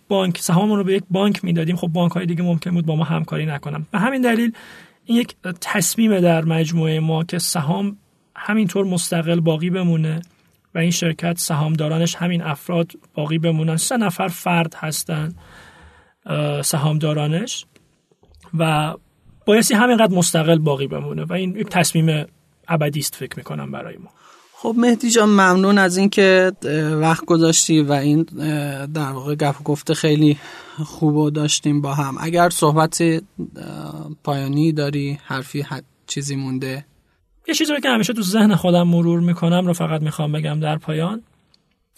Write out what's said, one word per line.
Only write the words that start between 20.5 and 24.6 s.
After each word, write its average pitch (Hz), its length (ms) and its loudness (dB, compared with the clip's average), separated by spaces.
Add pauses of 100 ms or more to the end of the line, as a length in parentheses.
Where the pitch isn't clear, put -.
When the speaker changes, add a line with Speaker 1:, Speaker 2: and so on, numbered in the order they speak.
Speaker 1:
باقی 143 300 0
بمونه 147 360 -6
و 165 100 -8
این 185 220 -4
یک 208 140 -6
تصمیم 160 560 0 (420)
ابدی 151 320 -2
است - 160 -6
فکر - 220 -12
می‌کنم 147 340 -12
برای 64 260 -14
ما. - 120 -20 (440)
Speaker 2:
خب 226 240 -4